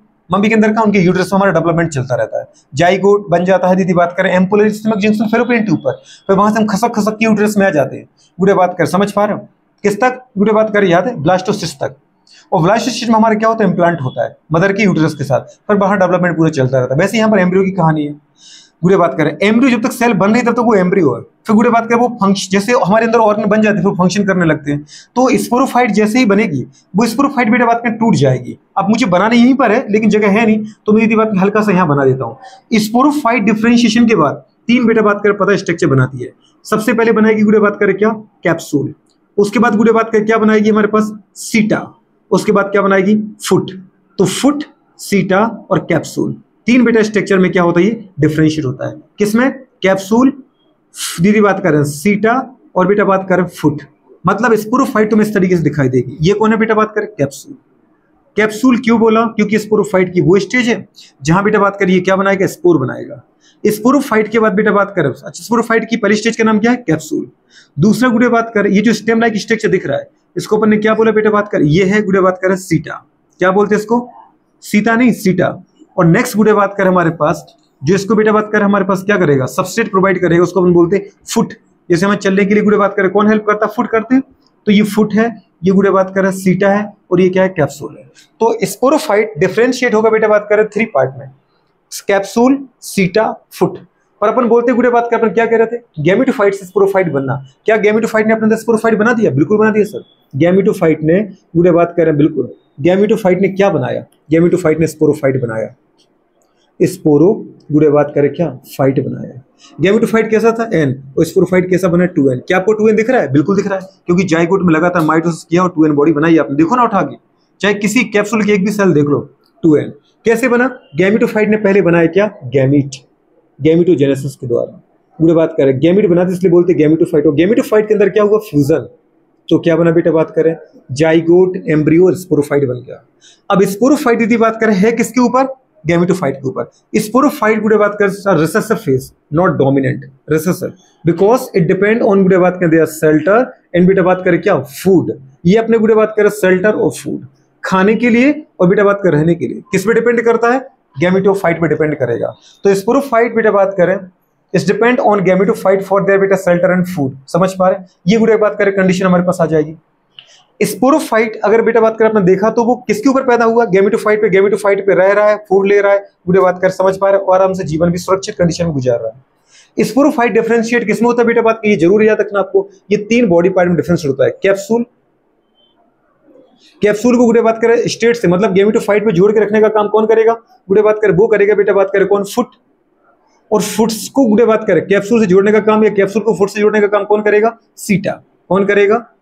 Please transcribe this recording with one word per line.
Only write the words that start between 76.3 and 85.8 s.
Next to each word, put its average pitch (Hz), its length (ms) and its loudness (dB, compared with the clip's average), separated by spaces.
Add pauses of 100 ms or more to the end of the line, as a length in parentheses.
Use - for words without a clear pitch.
गुडे 214 160 4
बात 202 260 0
करें 190 100 2
हमारे 180 220 2
पास, - 460 -4 (280)
जो 160 100 2
इसको 196 200 0
बेटा 214 180 2
बात 214 200 0
करें 208 120 0
हमारे 202 200 0
पास 190 180 -2
क्या 208 140 -2
करेगा, 147 300 0
Substrate 185 440 -4
provide 190 300 0
करेगा, 170 220 2
उसको 175 200 0
अपन 180 100 4
बोलते 170 240 2
हैं 196 100 -4 (280)
foot। - 180 -2 (380)
जैसे 175 160 2
हमें 202 100 0
चलने 196 280 0
के 202 100 0
लिए 214 80 2
गुडे 208 140 2
बात 202 180 0
करें, 190 160 0
कौन 208 180 2
help 214 180 0
करता 208 200 0
है? 214 100 -6
Foot 226 100 -2
करते 220 280 -2
हैं। 269 80 2 (440)
तो 214 60 2
ये 208 100 4
foot 214 320 -2
है, 226 280 -2 (220)
ये 190 80 2
गुडे 196 180 2